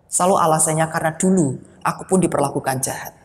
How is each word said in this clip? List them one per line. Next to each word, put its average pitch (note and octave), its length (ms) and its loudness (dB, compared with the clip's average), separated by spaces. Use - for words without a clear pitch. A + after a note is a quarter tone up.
Selalu F#3 320 2
alasannya, D#3+ 480 0
"Karena D#3+ 240 -2
dulu F#3 400 2
aku D#3 240 -4
pun F#3 80 4
diperlakukan C#3 640 0
jahat. - 320 -8